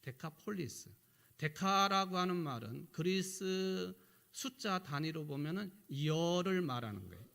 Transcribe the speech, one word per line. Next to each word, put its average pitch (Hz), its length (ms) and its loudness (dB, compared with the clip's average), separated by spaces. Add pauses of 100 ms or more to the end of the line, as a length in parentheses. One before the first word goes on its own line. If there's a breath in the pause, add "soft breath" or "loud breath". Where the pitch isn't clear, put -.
데가볼리. 160 640 -6 (680 soft breath)
데카라고 190 800 4
하는 180 180 4
말은 139 560 -4
그리스 185 1000 0 (380 loud breath)
숫자 220 460 -4
단위로 156 480 -2
보면은 156 460 -2 (320)
열을 175 580 4
말하는 117 460 -2
거예요. 90 260 -16